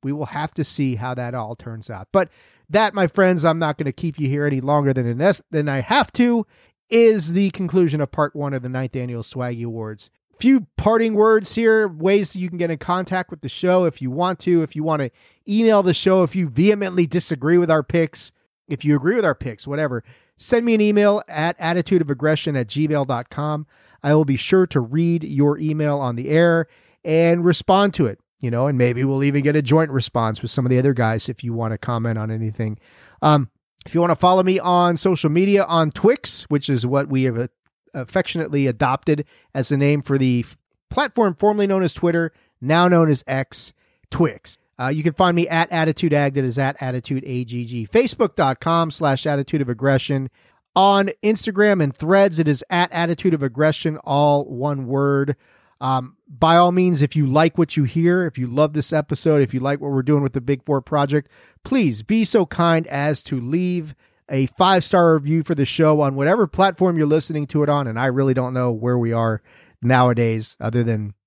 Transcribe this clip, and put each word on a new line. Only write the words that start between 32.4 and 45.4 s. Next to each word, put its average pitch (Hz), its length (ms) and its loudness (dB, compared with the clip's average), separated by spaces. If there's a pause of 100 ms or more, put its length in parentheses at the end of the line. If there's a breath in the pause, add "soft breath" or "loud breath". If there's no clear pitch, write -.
Um, 147 260 2 (380)
if - 80 -20
you 165 80 2
wanna 170 140 2
follow 185 260 4
me 185 160 0
on 175 400 2
social 170 320 0
media, 196 340 2
on 165 280 0
Twix, - 560 0
which 147 200 -2
is 123 180 -2
what 139 220 0
we 131 140 0
have, 120 160 -2
uh, 120 100 -4 (460)
affectionately 151 720 -2
adopted 131 580 -2 (300 soft breath)
as 135 140 -4
the 143 80 0
name 143 260 2
for 139 160 0
the 127 220 2
f-, - 180 -10 (320)
platform 226 440 0
formerly 208 320 0
known 190 160 0
as 180 120 -2
Twitter, 170 380 -2 (280)
now 165 280 2
known 165 220 4
as 135 160 -2
X, - 460 -8 (380)
Twix. - 480 -4 (200)
Uh, 127 100 -4
you 151 140 -4
can 156 120 0
find 180 200 2
me 170 140 0